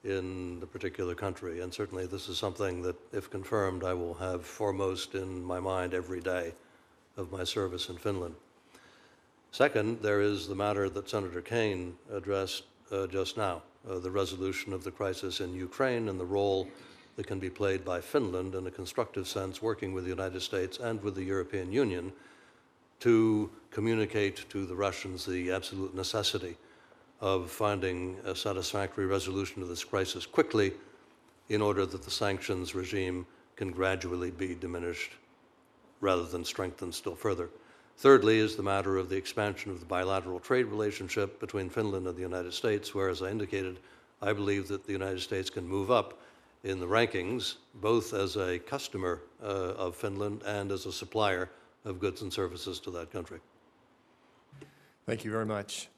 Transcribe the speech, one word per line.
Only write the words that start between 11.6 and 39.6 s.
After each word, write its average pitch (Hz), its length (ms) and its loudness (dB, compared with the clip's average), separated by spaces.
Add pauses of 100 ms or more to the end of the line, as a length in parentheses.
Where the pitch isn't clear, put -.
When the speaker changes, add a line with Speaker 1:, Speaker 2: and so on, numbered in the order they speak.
Speaker 1:
addressed, 98 540 -2 (260)
uh, 98 160 0
just 95 300 -2
now, 92 260 0 (280)
uh, 92 100 -4
the 90 100 -4
resolution 95 640 0
of 92 140 -4
the 92 60 -4
crisis 95 500 -2
in 90 120 -4
Ukraine 113 540 0
and 95 100 -2
the 90 220 -4
role 95 300 4 (480)
that - 100 -6
can 98 100 -4
be 95 120 -4
played 95 340 0
by 87 160 -2
Finland 92 560 0
in 92 100 -4
a 90 60 -4
constructive 98 560 -4
sense, 92 340 -4
working 107 320 -2
with 92 120 -4
the 92 40 -2 (100)
United 92 220 -2
States 95 380 -2
and 113 240 -2
with 101 120 -2
the 95 80 -2
European 95 460 -2
Union 95 440 0 (880)
to 113 480 8 (220)
communicate 107 800 2
to 98 160 -2
the 87 100 -6 (120)
Russians 92 380 -4
the 90 260 0
absolute 95 420 -2
necessity 92 600 0 (640)
of 95 320 2
finding 92 720 0
a 95 100 -2
satisfactory 98 720 0
resolution 95 560 0
to 87 60 -4
this 87 160 -4
crisis 95 420 -2
quickly - 460 4 (800)
in 107 120 4
order 98 240 6
that 92 180 -6
the - 200 -4
sanctions 95 500 0
regime 90 520 -2 (320)
can 95 120 -2
gradually 90 600 0
be 90 240 -4
diminished 87 560 -4 (880)
rather 92 260 4
than 85 180 -4
strengthened 90 520 -4
still 90 200 -4
further. 87 320 0 (500)
Thirdly 110 420 10
is 107 160 4
the 98 80 -4
matter 98 340 2
of 92 100 0
the 95 80 0
expansion 101 540 -2